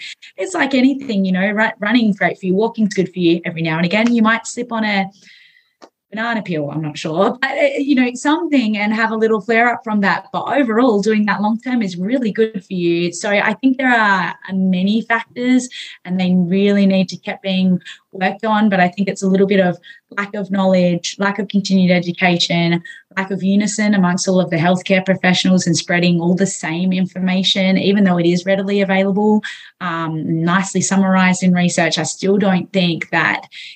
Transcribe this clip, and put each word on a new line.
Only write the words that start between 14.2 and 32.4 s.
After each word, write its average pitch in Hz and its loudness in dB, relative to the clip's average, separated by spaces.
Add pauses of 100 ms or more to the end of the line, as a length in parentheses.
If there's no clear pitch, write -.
uh, 190 -6
many 190 0
factors, 247 -2 (340)
and 185 -4
they 180 0
really 196 2
need 190 2
to 180 -14
keep - -10
being 185 0 (320)
worked 196 -4
on. 214 2
But 190 2
I 180 4
think 196 -4
it's 190 -6
a 196 0
little 190 4
bit 190 2
of 180 0 (400)
lack 202 -8
of 196 -8
knowledge, 185 0
lack 202 -2
of 196 -4
continued 190 2
education, 175 0 (320)
lack 190 -6
of 185 -6
unison 208 0
amongst 185 2
all 185 2
of 175 -2
the 170 -2
healthcare 185 0
professionals 185 2
and 165 2
spreading 175 0
all 175 2
the 190 0
same 180 -4
information, 185 0
even 196 2
though 180 4
it 170 0
is 175 2
readily 196 0
available, 196 2 (380)
um, 165 -4
nicely 185 0
summarized 185 2
in 180 4
research. 175 0
I 160 -2
still 190 0
don't 190 0